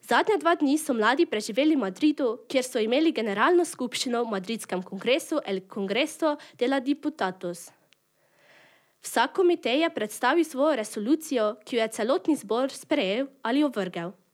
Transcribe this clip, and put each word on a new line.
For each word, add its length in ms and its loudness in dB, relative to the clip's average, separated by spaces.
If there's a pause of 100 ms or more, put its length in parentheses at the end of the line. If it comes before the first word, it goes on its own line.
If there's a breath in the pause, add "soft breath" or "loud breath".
Zadnja 360 2
dva 180 4
dni 220 2
so 160 -2
mladi 320 2
preživeli 500 0
v 40 2
Madridu, 480 2 (220)
kjer 160 2
so 140 -2
imeli 320 2
generalno 540 2
skupščino 580 -4
v 80 -4
madridskem 500 -6
kongresu 640 -2
El 140 -4 (140)
Congreso 640 -2 (200 loud breath)
de 100 0
la 120 0
Diputados. 880 -6 (1300 soft breath)
Vsak 320 -2
komitej 500 2
je 60 2
predstavil 560 0
svojo 300 0
resolucijo, 920 -2
ki 100 -6
jo 60 2
je 180 -2
celotni 380 0
zbor 360 -2
sprejel 540 -2 (140)
ali 220 2
ovrgel. 500 -4 (200)